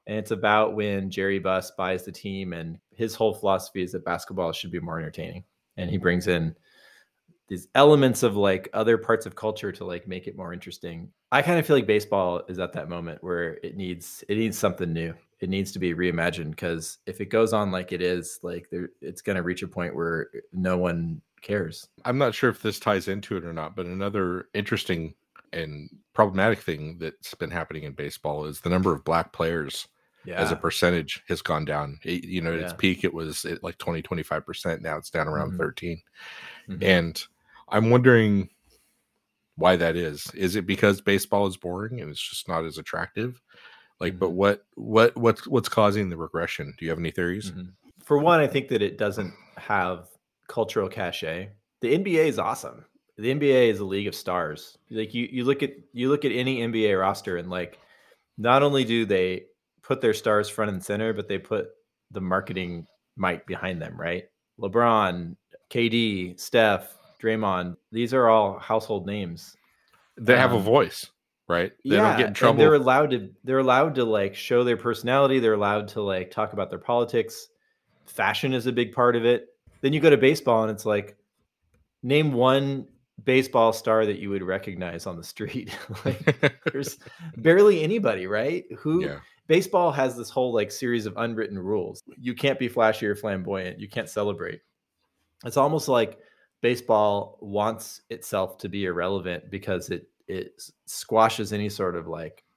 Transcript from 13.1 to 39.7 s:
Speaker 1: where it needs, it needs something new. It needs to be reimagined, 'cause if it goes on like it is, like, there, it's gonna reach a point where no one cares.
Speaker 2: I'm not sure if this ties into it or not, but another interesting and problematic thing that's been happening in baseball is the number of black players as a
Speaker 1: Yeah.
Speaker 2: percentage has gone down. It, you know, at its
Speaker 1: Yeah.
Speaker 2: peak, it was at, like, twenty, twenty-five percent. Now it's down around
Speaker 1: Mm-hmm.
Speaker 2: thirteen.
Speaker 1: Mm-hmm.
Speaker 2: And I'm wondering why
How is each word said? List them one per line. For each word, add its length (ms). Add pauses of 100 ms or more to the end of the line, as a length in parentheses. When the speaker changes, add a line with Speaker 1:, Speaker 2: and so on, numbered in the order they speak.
Speaker 1:
where 400
it 140
needs, 520
it 80
needs 220
something 340
new. 220 (260)
It 80
needs 240
to 60
be 160
reimagined, 600
'cause 500
if 140
it 60
goes 260
on 200
like 200
it 100
is, 400
like, 280
there, 200 (100)
it's 220
gonna 200
reach 200
a 60
point 260
where 360 (220)
no 240
one 460 (200)
cares. 460 (160)
Speaker 2:
I'm 140
not 160
sure 160
if 100
this 200
ties 280
into 280
it 80
or 80
not, 240
but 100
another 640
interesting 640 (380)
and 380 (220)
problematic 480
thing 380
that's 360
been 160
happening 320
in 100
baseball 520
is 160
the 80
number 260
of 100
black 280
players 560 (400)
as 240
a 20
Speaker 1:
Yeah. 60
Speaker 2:
percentage 640
has 160
gone 220
down. 400
It, 180
you 180
know, 120
at 80
its 120
Speaker 1:
Yeah. 40
Speaker 2:
peak, 260
it 100
was 320
at, 200
like, 140
twenty, 240
twenty-five 440
percent. 360
Now 160
it's 120
down 160
around 220
Speaker 1:
Mm-hmm. 100
Speaker 2:
thirteen. 440 (640)
Speaker 1:
Mm-hmm. 160
Speaker 2:
And 420 (420)
I'm 220
wondering 600 (1080)
why 200